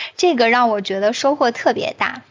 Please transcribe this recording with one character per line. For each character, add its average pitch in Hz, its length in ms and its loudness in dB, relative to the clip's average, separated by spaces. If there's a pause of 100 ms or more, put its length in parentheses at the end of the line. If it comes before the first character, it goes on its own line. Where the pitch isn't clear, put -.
(160)
这 359 180 2
个 233 160 2
让 240 180 4
我 208 140 -2
觉 190 180 -4
得 208 140 2
收 277 200 0
获 277 160 0
特 240 220 -2
别 - 240 -4
大 - 240 -6 (100)